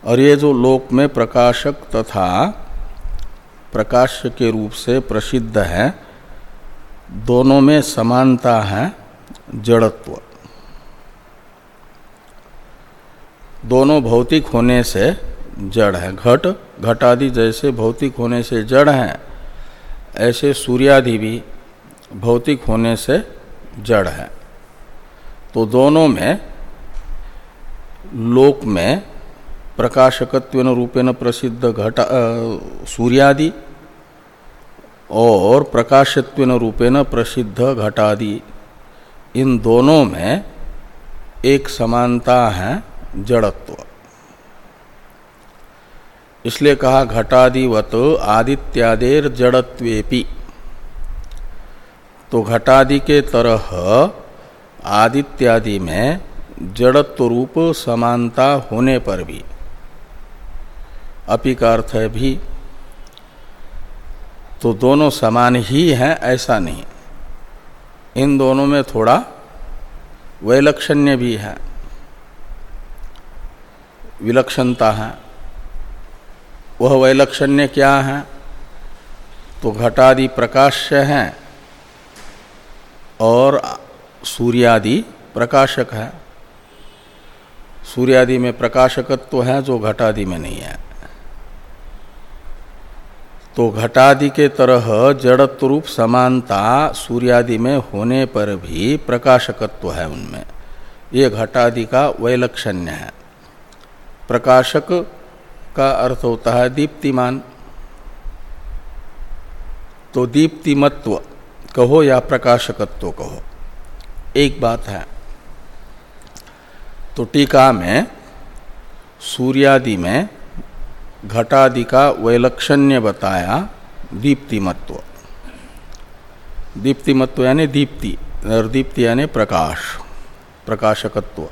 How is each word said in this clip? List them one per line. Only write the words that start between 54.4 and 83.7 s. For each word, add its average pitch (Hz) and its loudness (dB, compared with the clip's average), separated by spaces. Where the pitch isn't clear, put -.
आदित्यादि 113 2
में 104 -2
जड़त्व 123 2
रूप 123 -2
समानता 120 0
होने 127 2
पर 95 -4
भी, - -12
अपि 117 0
का 117 2
अर्थ 117 -2
है 110 0
भी, 117 -2
तो 117 0
दोनों 139 4
समान 123 2
ही 131 2
हैं, 135 0
ऐसा 127 0
नहीं। 80 -6
इन 139 2
दोनों 135 4
में 143 2
थोड़ा 120 2
वैलक्षण्य 143 2
भी 120 -2
है, 104 -10
विलक्षणता 123 2
है। 110 -6
वह 131 4
वैलक्षण्य 139 4
क्या 139 4
है? 139 -2
तो 117 -2
घटादि 127 4
प्रकाश्य 135 2
हैं 139 0
और 120 2